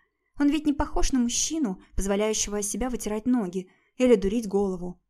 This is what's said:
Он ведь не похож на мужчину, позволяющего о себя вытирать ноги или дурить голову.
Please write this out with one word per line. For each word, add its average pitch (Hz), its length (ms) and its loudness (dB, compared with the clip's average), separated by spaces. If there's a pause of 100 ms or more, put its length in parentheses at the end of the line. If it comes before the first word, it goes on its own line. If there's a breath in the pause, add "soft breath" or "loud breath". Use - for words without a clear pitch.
(400)
Он 285 100 4
ведь 294 160 0
не 294 80 2
похож - 380 0
на 262 80 2
мужчину, 240 600 -2 (160 loud breath)
позволяющего 208 600 -2
о 208 60 -2
себя 220 260 -4
вытирать 214 380 -4
ноги 190 420 -2 (280 soft breath)
или 247 180 8
дурить 208 320 0
голову. 185 520 -2 (100)